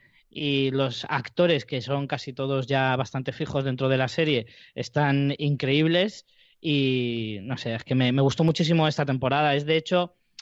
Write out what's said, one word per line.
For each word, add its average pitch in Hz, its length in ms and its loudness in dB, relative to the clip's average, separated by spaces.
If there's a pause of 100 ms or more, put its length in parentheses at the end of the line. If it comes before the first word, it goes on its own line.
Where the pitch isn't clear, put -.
(320)
Y 139 400 0
los 131 380 -2
actores, 143 560 0
que 131 160 -6
son 139 260 -4
casi 135 260 -8
todos 135 320 -2
ya 131 300 2
bastante 127 380 -4
fijos 143 320 -2
dentro 131 240 0
de 131 80 4
la 131 100 2
serie, 147 400 0 (260)
están 139 640 0
increíbles. 151 880 0 (360)
Y 123 800 0
no 123 140 -6
sé, 113 180 -6
es 113 80 -8
que - 120 -2
me, 127 160 2
me 135 100 2
gustó 135 220 2
muchísimo 160 440 2
esta 147 180 0
temporada. 135 500 0
Es, 147 100 -2
de 160 120 2
hecho, 175 380 0 (260)